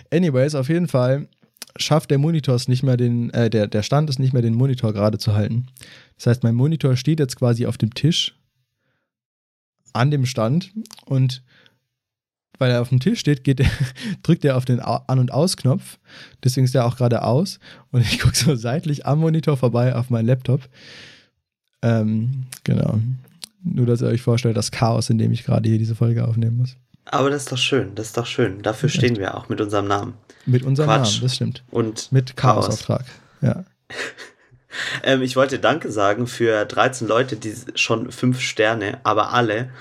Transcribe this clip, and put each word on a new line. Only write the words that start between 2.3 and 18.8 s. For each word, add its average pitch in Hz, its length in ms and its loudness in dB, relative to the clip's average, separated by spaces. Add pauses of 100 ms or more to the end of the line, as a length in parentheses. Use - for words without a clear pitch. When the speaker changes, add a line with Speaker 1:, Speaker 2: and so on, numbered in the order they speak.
Speaker 1:
es 123 140 -2
nicht 127 160 2
mehr, 127 120 4
den, 120 340 0
äh, 117 200 2
der, 110 160 2
der 104 160 -2
Stand 151 260 0
es 131 120 -2
nicht 131 120 2
mehr, 127 100 2
den 113 120 2
Monitor 123 380 2
gerade 107 260 2
zu 107 160 0
halten. 113 320 0 (500)
Das - 120 -6
heißt, 120 160 2
mein 117 100 2
Monitor 135 420 0
steht 156 220 0
jetzt 139 180 -2
quasi 120 300 0
auf 127 120 -4
dem 107 160 0
Tisch - 420 0 (1600)
an 131 200 2
dem 139 120 2
Stand 123 480 -2 (340)
und 131 360 0 (1160)
weil 127 120 2
er 120 100 2
auf 120 100 -4
dem 127 100 4
Tisch 196 180 0
steht, 147 240 0
geht 135 160 2
er, 139 100 4 (280)
<laughs> 208 260 -6
drückt - 220 2
er 135 120 2
auf 127 80 0
den 127 160 0
Au-, 120 280 -4
An- 131 100 2
und 123 140 2
Ausknopf. 160 680 -2 (460)
Deswegen 131 200 2
ist 127 120 0
er 120 100 2
auch 120 100 -2
gerade 120 280 0
aus. 135 340 0 (320)
Und 123 120 4
ich - 180 -2
guck - 160 2
so 143 180 2
seitlich 131 520 -4